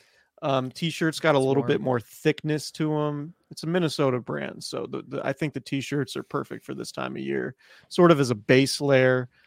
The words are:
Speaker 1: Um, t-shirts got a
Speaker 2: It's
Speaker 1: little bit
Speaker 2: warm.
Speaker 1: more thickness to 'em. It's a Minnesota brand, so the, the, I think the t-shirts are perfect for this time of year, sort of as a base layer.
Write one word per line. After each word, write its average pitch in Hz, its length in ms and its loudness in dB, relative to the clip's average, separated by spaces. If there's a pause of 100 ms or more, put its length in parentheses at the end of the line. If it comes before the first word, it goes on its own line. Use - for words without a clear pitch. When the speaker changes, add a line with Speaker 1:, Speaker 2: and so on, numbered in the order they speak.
(420)
Speaker 1:
Um, 131 300 -2
t-shirts 160 480 -2
got 156 160 4
a - 20 6
Speaker 2:
It's 131 80 4
Speaker 1:
little 135 160 2
bit 135 160 2
Speaker 2:
warm. - 60 -8
Speaker 1:
more 127 160 0
thickness 151 720 -2
to 156 260 -2
'em. 151 340 -4 (200)
It's - 100 -16
a 156 60 -6
Minnesota 151 500 2
brand, - 460 -8
so - 220 -8
the, 127 200 -10
the, - 180 -8
I 135 80 -2
think 147 220 -6
the 135 60 -8
t-shirts 139 560 -4
are 131 80 -8
perfect - 400 -8
for - 100 -12
this 60 160 -10
time 65 240 -8
of - 80 -8
year, 67 320 -4 (340)
sort 175 220 6
of 156 80 6
as 131 120 2
a 123 40 0
base 131 460 2
layer. 131 480 4 (180)